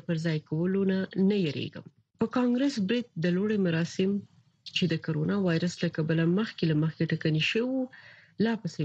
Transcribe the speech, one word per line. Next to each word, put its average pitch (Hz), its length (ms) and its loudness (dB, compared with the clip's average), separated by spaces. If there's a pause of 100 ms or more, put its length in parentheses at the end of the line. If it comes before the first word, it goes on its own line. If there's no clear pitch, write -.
پر 170 160 -4
ځای 160 220 0
کولو 185 440 -2
نه، 190 140 2 (220)
نه 196 160 4
یریږم.» - 500 -4 (340)
په 226 60 2
کانګرس 247 540 0
برید 226 320 0
د 165 160 -2
لوړې 202 320 2
مراسم 170 500 0 (560)
چې - 200 -2
د 160 120 0
کرونا 160 400 -2
وایرس 175 380 0
له 175 140 -2
کبله 165 360 0
مخکې 190 400 0
له 160 100 2
مخکې 160 300 0
ټکني 156 360 0
شوي 226 220 0
وو، 262 180 -2 (560)
لا 226 160 2
پسې 185 300 -6